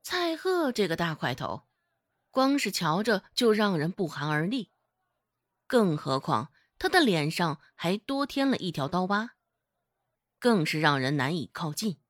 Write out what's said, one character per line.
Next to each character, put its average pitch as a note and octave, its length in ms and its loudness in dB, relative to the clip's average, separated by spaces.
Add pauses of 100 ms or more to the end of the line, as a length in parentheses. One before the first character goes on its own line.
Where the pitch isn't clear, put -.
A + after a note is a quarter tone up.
蔡 E4+ 340 -2
贺 E4+ 360 0
这 G#3 160 0
个 E3 80 -2
大 E3 180 -2
块 C3 220 -4
头， - 320 -8 (640)
光 C4+ 260 2
是 A3 140 -2
瞧 E3+ 320 0
着 G#3+ 200 0 (120)
就 A3+ 180 4
让 G3+ 240 2
人 D#3 140 0
不 F#3 160 -4
寒 C#3 200 -6
而 D#3 200 0
栗， A3+ 240 -4 (960)
更 G3+ 280 4
何 C3+ 240 -2
况 C3+ 320 -2 (260)
他 F#4+ 100 -2
的 F#4 140 4
脸 E3 280 2
上 E3 300 -2 (160)
还 F3+ 220 -2
多 C#4 280 -4
添 C4+ 240 -2
了 B3+ 60 2
一 F3+ 160 -4
条 C#3+ 160 -4
刀 F#3 180 0
疤， G#3 260 -2 (1080)
更 G#3+ 260 2
是 D#3 140 -4
让 D3 180 4
人 C3+ 200 0
难 C#3 180 -2
以 C3+ 160 -6
靠 D3+ 220 -8
近。 G#3 240 -6 (120)